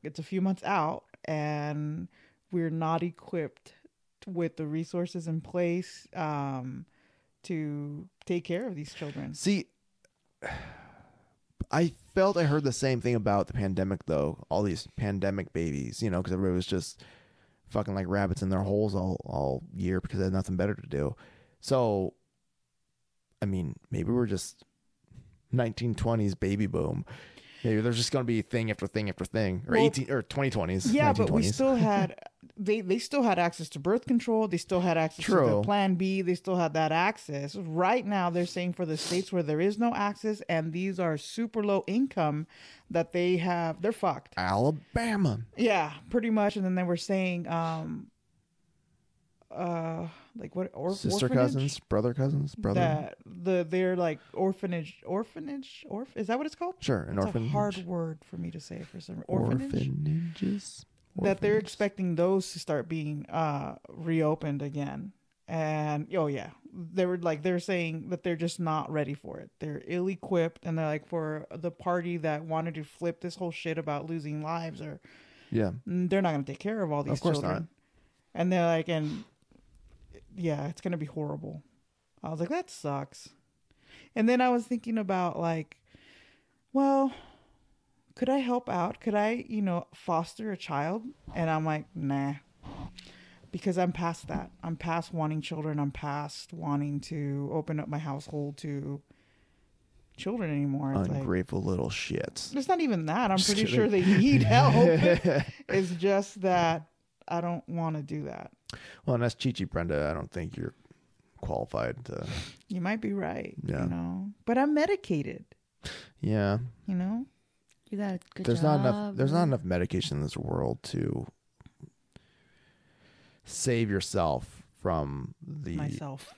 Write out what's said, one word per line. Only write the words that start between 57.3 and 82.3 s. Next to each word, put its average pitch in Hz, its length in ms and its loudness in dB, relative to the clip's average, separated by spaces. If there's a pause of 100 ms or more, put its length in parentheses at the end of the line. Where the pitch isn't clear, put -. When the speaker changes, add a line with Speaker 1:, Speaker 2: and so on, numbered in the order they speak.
Speaker 1:
a - 20 -2
hard 208 340 0
word 165 400 -4
for - 120 -14
me 170 140 -4
to 160 80 -10
say - 220 -12
for - 180 -14
some, - 280 -12
orphanage? 262 460 0 (160)
Speaker 2:
Orphanages? 165 960 -2 (320)
Speaker 1:
That 196 240 2
they're 208 100 4
Speaker 2:
Orphanages. 220 160 4
Speaker 1:
expecting 190 480 0
those 185 380 2
to 170 60 -10
start 151 300 -2
being, 151 400 -4
uh, 147 460 -2 (140)
reopened 160 720 0
again. 143 480 -6 (360)
And, 156 680 -2
oh 165 120 2
yeah, 135 220 -4 (240)
they 180 320 -2
were, 180 140 0
like, 160 240 -2
they're 180 160 2
saying 170 500 -2
that 175 140 -4
they're 175 140 0
just 170 220 -2
not 156 320 0
ready 147 220 0
for - 260 -12
it. - 200 -16
They're 151 260 -8
ill-equipped, 180 800 0
and 160 140 -2
they're 160 80 0
like, 151 180 -2
for 156 460 -4
the 170 180 -4
party 175 480 -2
that 156 280 0
wanted 160 300 -2
to 156 80 -6
flip 170 380 -6
this 175 140 -8
whole 175 160 -4
shit 160 260 -4
about 151 320 -4
losing 151 320 -4
lives, 165 400 -6
or 156 180 -10 (520)
Speaker 2:
Yeah. 107 200 2 (160)
Speaker 1:
n-, 180 200 0
they're 196 160 2
not 170 80 2
gonna 143 120 0
take 139 160 -8
care 214 220 -2
of 165 100 -2
all 143 120 0
these 139 100 -2
Speaker 2:
Of 139 80 -2
course 160 200 2
Speaker 1:
children. 92 120 -2
Speaker 2:
not. 165 100 -4 (720)
Speaker 1:
And 175 180 0
they're 175 140 4
like, 165 240 2
and 156 360 -2 (1080)
yeah, 151 340 -2
it's - 120 -12
gonna 175 160 -2
be 151 80 -4
horrible. 151 560 -8 (640)
I 160 60 -6
was 160 100 -6